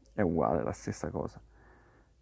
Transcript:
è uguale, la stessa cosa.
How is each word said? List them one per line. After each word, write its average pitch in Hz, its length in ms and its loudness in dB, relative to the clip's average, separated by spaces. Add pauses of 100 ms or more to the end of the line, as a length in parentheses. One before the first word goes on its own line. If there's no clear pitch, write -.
(120)
è - 100 0
uguale, 80 400 4
la 58 100 -2
stessa - 380 -6
cosa. - 300 -6 (800)